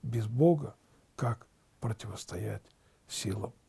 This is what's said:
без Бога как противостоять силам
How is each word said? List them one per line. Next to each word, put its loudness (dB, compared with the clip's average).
без -2
Бога 4
как -2
противостоять -6
силам -4